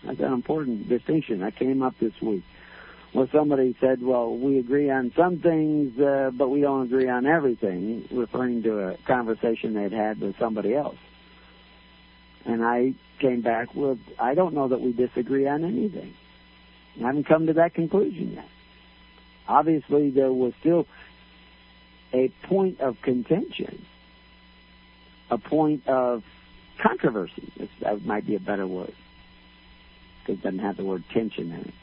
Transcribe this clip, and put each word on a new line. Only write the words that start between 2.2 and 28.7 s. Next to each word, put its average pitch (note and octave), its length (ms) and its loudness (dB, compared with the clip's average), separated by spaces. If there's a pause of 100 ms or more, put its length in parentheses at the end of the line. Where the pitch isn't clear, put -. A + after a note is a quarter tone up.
week. G2 220 -2 (680)
Well, C3 200 2
somebody C#3+ 480 4
said, C3 200 2
"Well, A#2+ 360 0
we C3+ 220 2
agree C#3 320 0
on B2+ 260 0
some F3 240 4
things, D3+ 580 2
uh, C#3 340 4
but B2+ 180 2
we C#3+ 100 2
don't C#3 220 2
agree B2+ 260 2
on B2 180 0
everything," A2+ 880 0
referring B2 500 -2
to G#2+ 160 0
a F#2 180 -4 (120)
conversation A2+ 640 0
they'd G2+ 160 -2
had G#2+ 300 -2
with G2+ 180 -6
somebody G#2+ 340 -2
else. C#3+ 260 -2 (1500)
And A#2 200 0
I A#2+ 300 2 (240)
came B2 220 0
back A#2 340 -2
with, C3+ 240 -2 (220)
"I B2 140 0
don't E3+ 200 2
know C3+ 140 0
that A#2+ 120 0
we B2 120 0
disagree B2+ 560 0
on D3+ 160 0
anything." G#3 500 -4 (840)
I A#2 80 -4
haven't C#3 180 -2
come D#3+ 220 4
to D#3+ 60 2
that E3 200 2
conclusion E3+ 600 -2
yet. - 140 -16 (1000)
Obviously, D3 640 4
there C3 220 2
was B2+ 280 0
still E3 260 2 (1300)
a B2+ 160 4 (160)
point F#3+ 360 0
of B2+ 220 -2
contention, D#3+ 840 -2 (1400)
a A#2 100 -2
point D3+ 500 0
of B2 340 2 (560)
controversy. - 800 -2
That's, - 140 -10 (100)
that G#2+ 240 -4
might G#2+ 220 -2
be G#2+ 100 0
a F#2 40 -2
better G2 260 -4
word, F#2 280 -8 (1300)